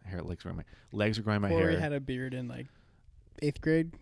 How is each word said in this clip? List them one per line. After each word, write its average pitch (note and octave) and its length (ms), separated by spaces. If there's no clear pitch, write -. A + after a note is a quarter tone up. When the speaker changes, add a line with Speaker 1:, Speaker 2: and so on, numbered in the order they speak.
Speaker 1:
hair, F#2 180
legs E2+ 200
growing F2 160
on D#2+ 60
my, - 320
legs G#2+ 220
are A2 40
growing G#2+ 140
on G2+ 60
my G2+ 80
Speaker 2:
Corey F#2+ 220
Speaker 1:
hair. - 80
Speaker 2:
had D3 120
a C#3+ 80
beard C3 340
in, B2+ 140
like, B2 180
eighth D3 180
grade. D#3+ 420